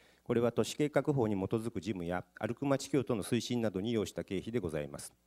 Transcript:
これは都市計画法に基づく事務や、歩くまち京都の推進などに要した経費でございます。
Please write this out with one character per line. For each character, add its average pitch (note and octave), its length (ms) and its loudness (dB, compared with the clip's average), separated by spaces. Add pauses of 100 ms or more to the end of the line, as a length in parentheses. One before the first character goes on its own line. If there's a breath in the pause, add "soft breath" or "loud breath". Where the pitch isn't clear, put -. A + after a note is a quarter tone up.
(280 soft breath)
こ B2+ 60 0
れ A#2 80 6
は A#2 100 4
都 A2+ 140 2
市 - 100 -6
計 D3+ 140 2
画 C#3+ 120 4 (120)
法 A#2+ 160 4
に G#2 60 2
基 F#2+ 180 0
づ A2+ 180 -2
く F#2+ 80 -6
事 G2 120 -4
務 F2+ 120 -6
や、 F2+ 220 -2 (120)
歩 A2 160 -2
く - 120 -4
ま C#3 120 4
ち - 120 -8
京 C3 140 2
都 B2+ 120 -2
の F#2 80 -2
推 A#2 160 2
進 A#2+ 220 0
な G#2+ 100 2
ど F#2 80 -2
に A#2 140 -2
要 G#2 120 2
し - 60 -6
た - 140 -6
経 F#2+ 140 -4
費 - 120 -6
で A#2+ 80 -2
ご F2+ 100 -2
ざ D2+ 120 -2
い D2 80 -6
ま C#2+ 100 -12
す。 - 140 -16 (140)